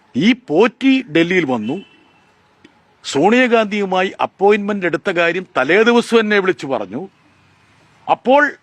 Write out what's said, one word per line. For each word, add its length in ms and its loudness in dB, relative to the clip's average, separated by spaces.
ഈ 200 2
പോറ്റി 540 0
ഡൽഹിയിൽ 440 0
വന്നു, 360 -4
സോണിയാഗാന്ധിയുമായി 1080 0
അപ്പോയിന്റ്മെന്റ് 640 0
എടുത്ത 240 -4
കാര്യം 380 -2
തലേ 260 2
ദിവസം 360 2
എന്നെ 200 0
വിളിച്ചു 280 -4
പറഞ്ഞു, 420 -8
അപ്പോൾ 400 2